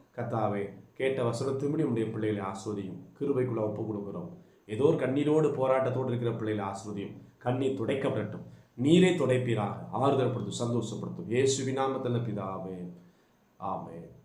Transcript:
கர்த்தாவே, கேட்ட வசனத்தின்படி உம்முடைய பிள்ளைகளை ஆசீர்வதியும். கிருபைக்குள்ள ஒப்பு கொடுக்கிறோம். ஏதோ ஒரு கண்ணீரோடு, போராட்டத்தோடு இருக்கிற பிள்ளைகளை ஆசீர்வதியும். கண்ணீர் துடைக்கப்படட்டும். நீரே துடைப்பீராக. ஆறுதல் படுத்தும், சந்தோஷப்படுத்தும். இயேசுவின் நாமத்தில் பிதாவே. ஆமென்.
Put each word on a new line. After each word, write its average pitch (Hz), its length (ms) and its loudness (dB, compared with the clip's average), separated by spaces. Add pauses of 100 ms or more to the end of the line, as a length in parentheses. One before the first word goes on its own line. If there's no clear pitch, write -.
(160)
கர்த்தாவே, 107 580 -2 (200)
கேட்ட 131 300 0
வசனத்தின்படி 135 600 0
உம்முடைய 113 280 0
பிள்ளைகளை 107 300 -2
ஆசீர்வதியும். 98 580 -6 (200)
கிருபைக்குள்ள 123 380 0
ஒப்பு 107 240 -2
கொடுக்கிறோம். 98 480 -6 (400)
ஏதோ 107 140 -2
ஒரு 151 140 6
கண்ணீரோடு, 147 560 4
போராட்டத்தோடு 131 540 2
இருக்கிற 117 240 0
பிள்ளைகளை 107 400 -2
ஆசீர்வதியும். 101 460 -8 (200)
கண்ணீர் 131 440 0
துடைக்கப்படட்டும். 117 640 -2 (380)
நீரே 175 320 8
துடைப்பீராக. 120 580 2 (180)
ஆறுதல் 127 400 2
படுத்தும், 101 360 -4
சந்தோஷப்படுத்தும். 101 600 -4
இயேசுவின் 135 520 2
நாமத்தில் 127 460 0
பிதாவே. 95 640 -6 (680)
ஆமென். 85 480 -8 (180)